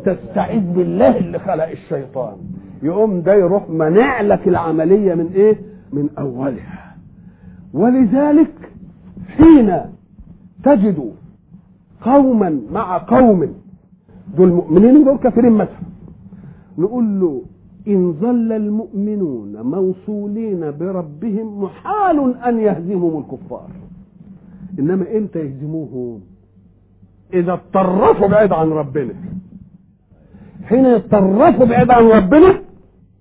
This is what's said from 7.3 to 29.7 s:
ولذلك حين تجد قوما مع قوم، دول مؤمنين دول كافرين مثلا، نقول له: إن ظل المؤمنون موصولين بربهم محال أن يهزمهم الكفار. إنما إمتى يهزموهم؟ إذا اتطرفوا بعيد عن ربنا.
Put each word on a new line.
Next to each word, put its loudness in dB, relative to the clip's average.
ولذلك 2
حين 6
تجد 0
قوما 2
مع -4
قوم، 2
دول 6
مؤمنين 4
دول 2
كافرين 2
مثلا، -2
نقول -2
له: -4
إن 0
ظل -2
المؤمنون -6
موصولين -6
بربهم -8
محال -2
أن 0
يهزمهم -2
الكفار. -16
إنما -2
إمتى -6
يهزموهم؟ -10
إذا -2
اتطرفوا 0
بعيد 2
عن -2
ربنا. -6